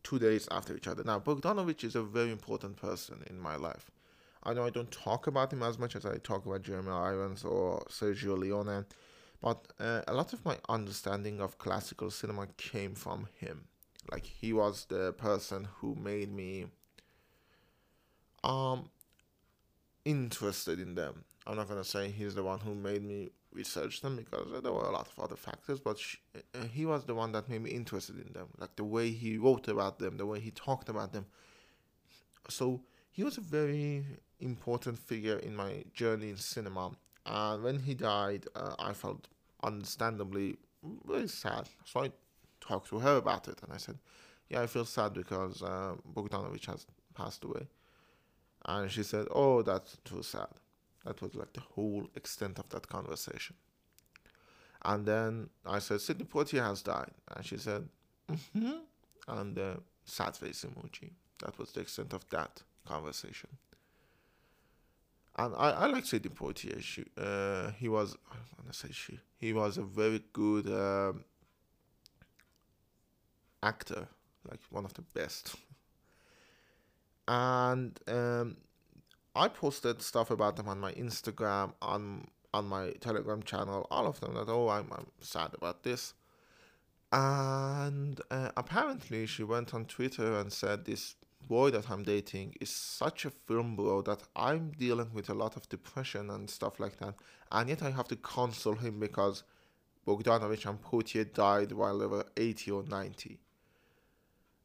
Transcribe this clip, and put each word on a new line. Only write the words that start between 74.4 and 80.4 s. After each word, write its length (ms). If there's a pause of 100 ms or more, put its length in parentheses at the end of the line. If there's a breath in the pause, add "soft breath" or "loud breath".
like, 120 (100)
one 140
of 100
the 80
best. 580
<laughs> 60 (1600 soft breath)
And, 720 (100)
um, 480 (800)
I 140
posted 540
stuff 280
about 260